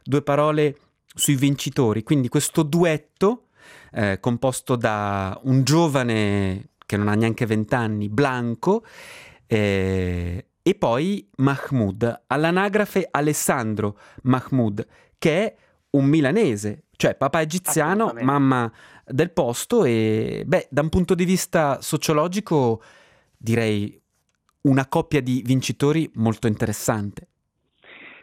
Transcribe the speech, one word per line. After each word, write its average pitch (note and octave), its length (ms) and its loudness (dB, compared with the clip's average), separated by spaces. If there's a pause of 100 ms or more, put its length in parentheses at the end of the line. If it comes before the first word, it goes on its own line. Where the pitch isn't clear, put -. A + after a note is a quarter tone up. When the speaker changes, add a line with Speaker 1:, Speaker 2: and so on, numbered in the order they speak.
Speaker 1:
due C#3 200 0
parole D3 540 0 (280)
sui - 300 0
vincitori, C3 680 0
quindi C3+ 240 0
questo D3+ 360 0
duetto, E3+ 840 0 (460)
eh, G2 280 -2
composto B2+ 560 -2
da G#2 680 -2
un C3+ 200 2
giovane A2+ 1040 0 (160)
che G#2+ 120 -4
non G#2 100 0
ha G#2 80 2
neanche A2+ 300 0
vent'anni, G#2+ 640 -2
Blanco, B2+ 720 -2 (640)
eh, F#2+ 1000 -2 (160)
e E3+ 140 2
poi D#3+ 520 -2 (100)
Mahmoud, A#2 920 0
all'anagrafe F#3+ 840 0
Alessandro B2 880 -2 (260)
Mahmoud, B2 640 0 (300)
che E3+ 260 0
è G#3+ 120 -6 (360)
un C#3 140 4
milanese, C#3 800 2 (100)
cioè D3 200 0
papà C#3+ 260 0
egiziano, E3 640 0
Speaker 2:
Assolutamente. B2+ 260 -2
Speaker 1:
mamma C3+ 400 2 (340)
del D#3+ 260 -2
posto, E3+ 520 0
e, A2 600 0
beh, D#3+ 240 0
da C#3 120 -2
un D#3+ 80 -2
punto F#3 260 0
di F3+ 100 0
vista E3+ 560 0
sociologico D#3 1000 0 (540)
direi A2 640 -2 (600)
una C#3 260 2
coppia D#3 340 0
di B2+ 220 -2
vincitori C#3 720 0
molto A2 320 0
interessante. G#2+ 800 -4 (960)